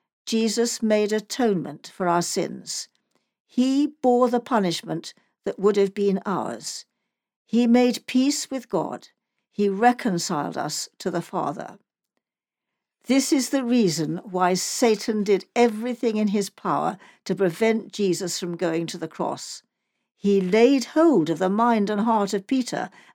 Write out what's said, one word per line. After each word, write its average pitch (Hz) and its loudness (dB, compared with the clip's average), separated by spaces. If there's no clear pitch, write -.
Jesus 226 -2
made 214 2
atonement 202 -2
for 180 -4
our 170 2
sins. - -6
He 269 2
bore 247 2
the 240 0
punishment 175 -4
that 196 -6
would 202 2
have 196 2
been 196 0
ours. 120 -8
He 240 2
made 247 4
peace 269 0
with 262 -10
God. - -4
He 202 0
reconciled 190 0
us 151 -8
to 190 -6
the 170 -4
Father. - -8
This 269 2
is 269 2
the 269 0
reason 175 2
why 180 0
Satan 214 0
did 190 2
everything 233 0
in 214 2
his 202 -2
power 160 -4
to 185 -4
prevent 196 0
Jesus 180 -2
from 175 -6
going 170 -2
to 175 -10
the 165 -8
cross. - -8
He 196 2
laid 233 4
hold 320 4
of 302 -4
the 185 0
mind 220 2
and 208 -2
heart 220 0
of 196 -4
Peter - -4